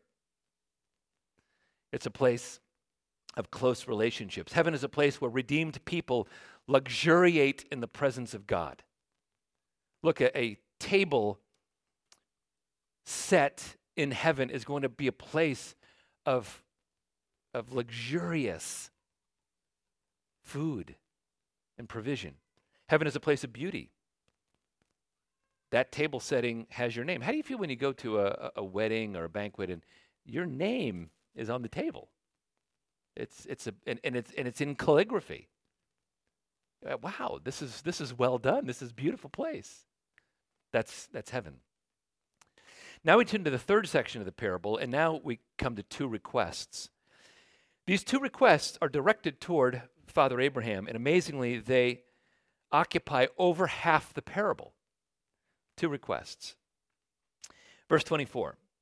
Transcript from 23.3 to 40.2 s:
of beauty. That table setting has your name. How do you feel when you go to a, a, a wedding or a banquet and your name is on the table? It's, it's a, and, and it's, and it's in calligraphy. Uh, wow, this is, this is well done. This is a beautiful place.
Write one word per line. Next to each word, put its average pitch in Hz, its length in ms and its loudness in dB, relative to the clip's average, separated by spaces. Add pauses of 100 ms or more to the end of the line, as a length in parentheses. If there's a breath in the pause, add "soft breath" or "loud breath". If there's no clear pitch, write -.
of 123 80 -10
beauty. 113 380 -8 (1800)
That 123 200 2
table 147 280 -2
setting 117 500 -2
has 120 260 -4
your 120 80 -4
name. 160 160 -4
How 113 120 -4
do 302 40 -2
you 302 60 -4
feel 262 160 -8
when 180 120 -4
you 127 60 -6
go 135 160 0
to 110 280 -2
a, 98 60 4
a, - 300 -4
a 107 80 -6
wedding 107 500 -2
or 82 100 -6
a 82 40 -6
banquet 101 420 -6
and 87 120 -8 (440 soft breath)
your 170 200 -6
name 139 640 -4 (240)
is 110 140 -8
on 123 140 -4
the 113 60 -6
table? - 400 -8 (1080)
It's, - 300 -12
it's - 220 -10
a, 101 60 -10 (120)
and, 123 180 -6
and 123 120 -2
it's, 120 200 -8
and 131 120 -4
it's 120 120 -8
in 143 140 -4
calligraphy. 165 720 2 (1400)
Uh, 135 140 -6
wow, - 420 -8
this - 200 -8
is, 123 200 -12
this 170 180 -6
is 127 120 -8
well 123 260 2
done. 139 280 2
This 127 160 -8
is 120 80 -10
a 117 40 -20
beautiful 143 360 -4
place. - 560 -10 (840)